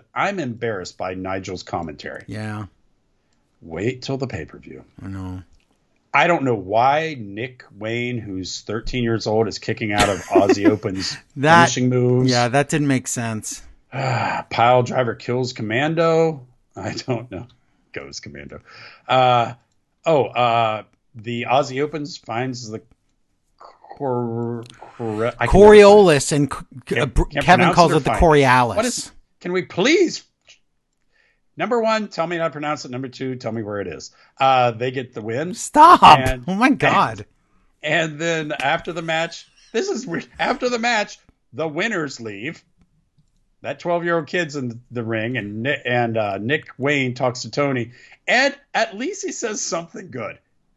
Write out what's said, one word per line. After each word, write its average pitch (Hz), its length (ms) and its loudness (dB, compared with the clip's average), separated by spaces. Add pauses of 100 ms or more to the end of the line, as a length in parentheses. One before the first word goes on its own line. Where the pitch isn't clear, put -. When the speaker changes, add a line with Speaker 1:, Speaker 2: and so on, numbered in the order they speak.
(140)
Speaker 1:
"I'm 185 260 -4
embarrassed 113 580 -6
by 92 180 -8
Nigel's 92 480 -8
commentary." 80 640 -10
Speaker 2:
Yeah. 107 400 -10 (960)
Speaker 1:
Wait 104 420 -6
till 135 140 -6
the 131 100 -8
pay-per-view. - 560 -14 (180)
Speaker 2:
I 98 60 -14
know. 92 340 -12 (720)
Speaker 1:
I 147 140 4
don't 165 160 0
know 127 120 0
why 135 640 0
Nick 107 440 -12 (120)
Wayne, 117 440 -6
who's 92 420 -10
thirteen 117 420 -6
years 113 220 -2
old, 110 220 2
is 90 100 -8
kicking 110 360 -6
out 104 160 2
of 98 160 -2
Aussie - 440 2
Speaker 2:
<laughs> - 0 -
Speaker 1:
Open's 95 480 -4 (200)
Speaker 2:
That 165 320 6
Speaker 1:
finishing 127 200 0
moves. 127 400 2
Speaker 2:
Yeah, 120 200 2
that 143 200 0
didn't 147 180 0
make 127 200 -2
sense. 113 560 -6 (140)
Speaker 1:
<sighs> - 140 -20
Pile 127 920 0
driver 123 320 -2
kills 123 380 -6
Commando. 160 920 0 (300)
I 92 180 -8
don't 123 380 -8
know. 92 160 -12 (460)
Goes 71 260 -14
Commando. 71 420 -18 (460)
Uh, 123 460 2 (520)
oh, 156 200 2
uh, 117 580 0 (320)
the 120 340 -8
Aussie 131 320 0
Opens 147 360 -6
finds 123 520 -8
the 110 120 -12 (760)
Cor-, 120 1040 -6 (340)
Cor-, 113 300 -4
I 120 40 -2 (160)
can 185 120 8
never 208 160 12
Speaker 2:
Coriolis 202 560 8
and 143 200 2
C-, - 80 -8 (260)
Speaker 1:
Can't, - 160 -2
Speaker 2:
uh, 147 40 0
Br-, - 200 2
Speaker 1:
can't 143 200 -4
Speaker 2:
Kevin 180 200 8
Speaker 1:
pronounce 175 100 2
Speaker 2:
calls 170 160 6
Speaker 1:
it 151 40 4
or - 20 4
Speaker 2:
it 139 60 0
the 127 60 -2
Speaker 1:
find 110 80 0
it. 175 80 4
Speaker 2:
Coriolis. 127 500 6
Speaker 1:
What 226 100 0
is, - 260 -8 (280)
can 180 140 -8
we 185 80 0
please, 269 600 0 (1300)
number 214 240 -2
one, 220 280 0
tell 165 180 -4
me 170 120 -4
how 165 80 -2
to 160 40 -2
pronounce 147 360 -6
it. 135 60 -14
Number 131 180 -8
two, 131 260 -8
tell 123 160 -8
me 113 100 -4
where 101 200 -8
it 92 60 -8
is. 71 220 -12 (300)
Uh, 127 320 4
they 117 180 -6
get 127 240 -8
the 117 80 -12
win. 127 320 -6
Speaker 2:
Stop. 320 480 6 (180)
Speaker 1:
And 131 280 -4
Speaker 2:
Oh, 185 80 -4
my 247 160 2
God. 139 560 0 (560)
Speaker 1:
And, 156 300 -2
and 147 60 -12
then 160 400 -4
after 160 340 -2
the 170 100 -8
match, 165 440 -6 (240)
this 254 180 -4
is 269 180 -6
weird. 165 180 -8 (140)
After 247 300 -4
the 240 100 -4
match, 220 400 -4 (340)
the 151 140 -6
winners 160 520 -6
leave. 110 440 -12 (960)
That 139 180 -10
twelve-year-old 170 480 -2
kid's 160 300 -4
in 120 240 -8 (100)
the 117 140 -6
ring, 113 320 -4
and 107 260 -8
Ni-, 139 220 -2
and, 120 320 -2
uh, 101 200 -2
Nick 123 300 -4 (100)
Wayne 131 360 -2
talks 127 300 -4
to 117 80 -12
Tony, 131 400 -2 (360)
and 262 260 2 (200)
at 208 240 -2
least 339 280 -8
he 330 60 -8
says 214 300 -8
something 170 500 -10
good. 110 260 -10 (400)